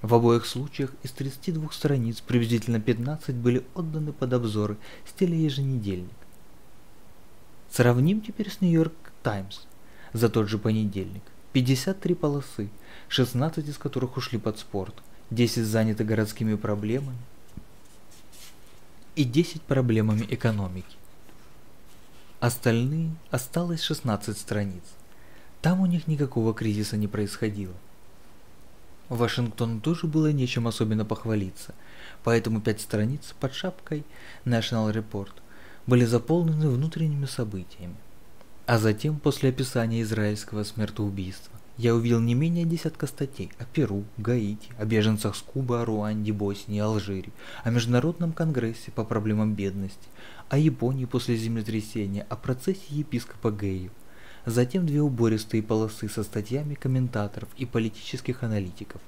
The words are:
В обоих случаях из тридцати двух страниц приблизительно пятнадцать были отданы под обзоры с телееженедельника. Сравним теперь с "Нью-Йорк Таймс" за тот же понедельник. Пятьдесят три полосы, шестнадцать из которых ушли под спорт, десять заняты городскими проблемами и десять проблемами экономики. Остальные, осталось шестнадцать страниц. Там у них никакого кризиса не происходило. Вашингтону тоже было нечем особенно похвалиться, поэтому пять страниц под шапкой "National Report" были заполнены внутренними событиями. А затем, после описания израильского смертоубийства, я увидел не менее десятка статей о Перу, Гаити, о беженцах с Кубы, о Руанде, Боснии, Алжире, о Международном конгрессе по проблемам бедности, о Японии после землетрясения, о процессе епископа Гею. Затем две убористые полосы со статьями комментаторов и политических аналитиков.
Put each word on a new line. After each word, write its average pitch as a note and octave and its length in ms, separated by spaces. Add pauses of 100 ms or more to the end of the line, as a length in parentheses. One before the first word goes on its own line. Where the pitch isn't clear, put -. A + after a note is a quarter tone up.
В A2+ 140
обоих A#2 320
случаях C3 460 (100)
из C3 100
тридцати C#3 400
двух D#3 200
страниц A#2+ 480
приблизительно A#2 600
пятнадцать B2 560
были B2 280 (100)
отданы D#3 380
под B2+ 200
обзоры G#2+ 440 (300)
с - 60
телееженедельника. C3+ 1000 (1600)
Сравним B2+ 500
теперь G#3 300
с - 100
"Нью-Йорк D#3+ 320 (300)
Таймс" G2 380 (520)
за A2+ 160
тот G#2+ 200
же G#2+ 100
понедельник. G2 640 (300)
Пятьдесят C3 480
три F3 140
полосы, C#3+ 560 (380)
шестнадцать C#3+ 600
из D3 100
которых B2 380
ушли B2 220
под G#2+ 200
спорт, G2 360 (360)
десять A#2 340
заняты A2 380
городскими A2 520
проблемами A2 640 (2000)
и D3 100
десять D3+ 380
проблемами A2 680
экономики. G2+ 680 (1400)
Остальные, C3 720 (160)
осталось E3+ 520
шестнадцать A2 540
страниц. G2 460 (760)
Там F#3 200
у F#3+ 60
них F3 220
никакого B2+ 460
кризиса G#2+ 420
не G#2 100
происходило. G2+ 680 (1300)
Вашингтону A#2 720
тоже E3 260
было D#3 260
нечем B2+ 340
особенно A2 380
похвалиться, G#2+ 680 (500)
поэтому A2+ 380
пять G#2+ 180
страниц A2 580
под C3 160
шапкой D#3+ 500 (420)
"National A2+ 440
Report" G#2+ 420 (540)
были B2 200
заполнены D#3 640
внутренними D3 560
событиями. G2 680 (680)
А A#2+ 140
затем, A2 400
после C3+ 320
описания A#2 520
израильского G#2+ 600
смертоубийства, G2+ 880 (240)
я A#2 180
увидел A#2 260
не A#2 140
менее E3+ 300
десятка D#3+ 420
статей - 520
о A#2+ 60
Перу, G2+ 400 (120)
Гаити, G#2+ 600
о G#2+ 60
беженцах G#2+ 500
с - 80
Кубы, B2 380
о A#2 40
Руанде, G#2+ 480
Боснии, G2+ 460
Алжире, G2+ 540 (320)
о A#2 60
Международном B2 600
конгрессе B2+ 600
по A2 120
проблемам G#2+ 500
бедности, G2 540 (400)
о C#3 100
Японии C3 480
после A#2+ 300
землетрясения, G#2+ 920
о - 80
процессе C3+ 540
епископа C#3+ 600
Гею. F#2+ 400 (540)
Затем B2 420
две D3 140
убористые A2+ 640
полосы A2 460
со G#2+ 140
статьями B2 520
комментаторов B2 840
и C3+ 80
политических A#2+ 800
аналитиков. G#2 640